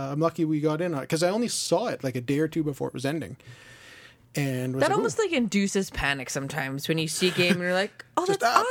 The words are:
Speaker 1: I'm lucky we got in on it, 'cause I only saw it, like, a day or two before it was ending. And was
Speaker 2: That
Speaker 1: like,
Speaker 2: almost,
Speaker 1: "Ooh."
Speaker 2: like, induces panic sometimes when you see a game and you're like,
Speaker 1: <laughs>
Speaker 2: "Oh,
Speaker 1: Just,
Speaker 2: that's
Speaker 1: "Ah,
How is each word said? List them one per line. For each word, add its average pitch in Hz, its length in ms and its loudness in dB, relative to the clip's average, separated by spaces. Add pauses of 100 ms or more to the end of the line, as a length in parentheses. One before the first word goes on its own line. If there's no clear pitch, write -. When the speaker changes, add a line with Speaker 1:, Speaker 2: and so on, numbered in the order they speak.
(120)
Speaker 1:
I'm 143 80 -2
lucky 165 240 0
we 156 160 2
got 151 220 0
in 180 120 -2
on 135 100 -4
it, - 60 -12
'cause 160 140 0
I 175 60 4
only 226 180 0
saw 208 400 0
it, 139 160 -6
like, 127 140 -2
a 127 40 -4
day 139 180 0
or 156 100 2
two 160 140 -2
before 139 260 -4
it - 40 -10
was 131 120 -4
ending. 135 320 -4 (1000)
And 131 400 0
was 131 60 0
Speaker 2:
That 302 100 4
Speaker 1:
like, 415 60 2
Speaker 2:
almost, - 200 0
Speaker 1:
"Ooh." 440 60 2
Speaker 2:
like, 370 80 -2
induces 202 580 2
panic 139 400 -2
sometimes 139 580 -4
when 165 120 2
you 156 80 0
see 180 220 0
a - 20 0
game 180 220 4
and 175 80 -2
you're 180 120 0
like, 190 380 -2
Speaker 1:
<laughs> - 60 -14
Speaker 2:
"Oh, 359 100 2
Speaker 1:
Just, 392 140 2
Speaker 2:
that's - 140 4
Speaker 1:
"Ah, 415 160 6